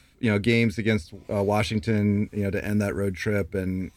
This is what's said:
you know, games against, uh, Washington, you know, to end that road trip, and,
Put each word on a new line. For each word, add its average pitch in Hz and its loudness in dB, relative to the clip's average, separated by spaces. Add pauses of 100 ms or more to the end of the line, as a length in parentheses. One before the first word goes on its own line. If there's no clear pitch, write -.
(200)
you 120 2
know, 104 4
games 117 2
against, 110 0 (180)
uh, 104 0
Washington, 104 0
you 104 -2
know, 98 -2
to 98 -4
end 107 0
that 101 -2
road 98 -2
trip, 101 -2
and, 92 -4